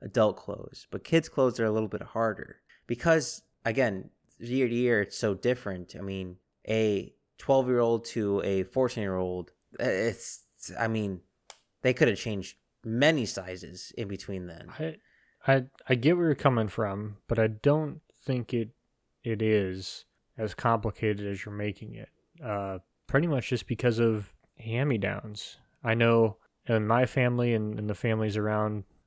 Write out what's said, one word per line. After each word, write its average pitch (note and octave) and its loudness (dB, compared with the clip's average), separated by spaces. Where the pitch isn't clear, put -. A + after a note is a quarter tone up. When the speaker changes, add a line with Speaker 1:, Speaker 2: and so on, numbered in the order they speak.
Speaker 1:
adult G#2+ 2
clothes, - -12
but G2 -10
kids' E3 2
clothes B2+ 2
are A2+ 4
a G#2+ 2
little G#2+ 0
bit G#2 -6
harder - -4
because, D#3 0
again, A2+ 0
year B2 0
to A#2 -2
year, A#2+ 4
it's - -6
so G#2 2
different. F#2+ -4
I - -14
mean, F#2+ -8
a G#2+ 0
twelve-year-old A#2+ 2
to G2+ 0
a G2 0
fourteen-year-old, F#2 -2
uh, A2+ -2
it's, G#2+ -4
I A2+ 0
mean, G#2 -4
they B2+ 4
could B2+ 4
have G2+ 0
changed G2+ -8
many B2 2
sizes F#2 -10
in G#2+ -6
between F#2+ -8
then. E2 -16
Speaker 2:
I, D#3 -6
I, C3+ 4
I C3 4
get D3 4
where E3+ 2
you're D3 4
coming A#2+ 2
from, G#2 -4
but A2 2
I A2 4
don't C#3+ 0
think B2 -4
it, A2+ -2
it A2 -2
is G2 0
as A2 -4
complicated G#2+ 0
as G2 -6
you're G#2 -12
making G#2 -6
it. A2 -14
Uh, G2+ -4
pretty E3 2
much C3+ -2
just - -2
because A#2 0
of A2 2
hand-me-downs. A2 -4
I A2+ 2
know A#2 4
in A2 2
my A#2+ 4
family A#2+ 2
and G#2+ -2
in G#2+ -4
the G#2 -2
families A2 0
around G#2+ 0